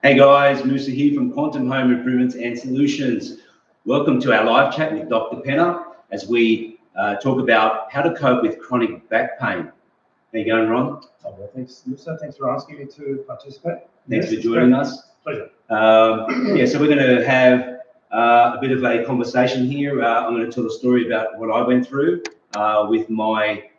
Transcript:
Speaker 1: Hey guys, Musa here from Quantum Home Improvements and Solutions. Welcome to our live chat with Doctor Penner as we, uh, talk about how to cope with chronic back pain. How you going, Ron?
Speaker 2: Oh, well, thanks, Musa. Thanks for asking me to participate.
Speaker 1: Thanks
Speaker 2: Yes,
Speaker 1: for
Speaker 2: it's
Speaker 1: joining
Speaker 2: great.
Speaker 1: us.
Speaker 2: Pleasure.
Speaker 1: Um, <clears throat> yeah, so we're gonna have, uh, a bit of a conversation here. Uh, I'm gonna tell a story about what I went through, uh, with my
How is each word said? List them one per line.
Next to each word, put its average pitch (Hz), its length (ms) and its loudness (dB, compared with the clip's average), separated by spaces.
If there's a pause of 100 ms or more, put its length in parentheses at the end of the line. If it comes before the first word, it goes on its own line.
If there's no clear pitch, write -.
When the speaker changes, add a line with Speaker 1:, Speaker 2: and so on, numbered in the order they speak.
Speaker 1:
Hey 135 140 6
guys, 139 480 6
Musa 135 260 -2
here 143 220 2
from 123 180 -2
Quantum 143 400 -4
Home 131 220 2
Improvements 123 420 0
and 117 240 -6
Solutions. 131 760 -2 (480)
Welcome 143 340 0
to 113 180 2
our 107 60 2
live 123 320 2
chat 156 160 -2
with - 160 -8
Doctor 123 300 -4
Penner 151 480 -2 (260)
as 98 160 -12
we, 113 500 0 (200)
uh, 101 180 -2
talk 127 240 -2
about - 500 0
how 139 120 -4
to 165 120 0
cope 123 280 0
with 110 180 -2
chronic - 480 -4
back - 320 -4
pain. 92 320 -6 (640)
How 110 60 -4
you 104 60 -4
going, 113 240 0
Ron? 135 320 -2 (220)
Speaker 2:
Oh, - 160 -14
well, - 160 -16
thanks, - 300 -14
Musa. 160 340 -10
Thanks - 160 -14
for - 180 -4
asking 143 260 -12
me 139 80 -14
to 139 380 -10
participate. 156 520 -12 (320)
Speaker 1:
Thanks - 160 -2
Speaker 2:
Yes, - 20 -8
Speaker 1:
for 110 60 -4
Speaker 2:
it's - 100 -6
Speaker 1:
joining 120 280 4
Speaker 2:
great. 131 100 2
Speaker 1:
us. - 260 -8 (160)
Speaker 2:
Pleasure. 117 260 -10 (200)
Speaker 1:
Um, 110 760 4
<clears throat> - 100 2
yeah, 127 80 4
so 147 160 0
we're 151 80 2
gonna 127 360 4
have, 127 540 2 (320)
uh, 120 460 4
a - 20 -12
bit 135 140 -2
of 127 100 -2
a 120 220 0
conversation 127 680 0
here. 143 320 -2
Uh, 117 240 0
I'm 117 60 -4
gonna 113 180 -4
tell 120 140 -6
a 110 40 -4
story 123 380 0
about 110 300 -4
what 113 120 -8
I 135 160 0
went 127 220 2
through, 151 360 -2 (340)
uh, 107 320 0
with 110 200 0
my 110 680 -4